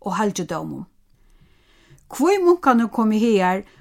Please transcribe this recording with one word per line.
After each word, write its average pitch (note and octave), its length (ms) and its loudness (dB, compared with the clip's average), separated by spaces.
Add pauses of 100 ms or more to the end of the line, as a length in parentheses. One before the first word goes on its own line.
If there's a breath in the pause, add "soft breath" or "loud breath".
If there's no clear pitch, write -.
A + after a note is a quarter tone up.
og F3+ 180 -6
helgidómum. D#3+ 680 -6 (1300 soft breath)
Hví F4 320 2
munkarnir B3+ 480 2
komu G#3+ 320 0
higar, F#3+ 380 2 (180 soft breath)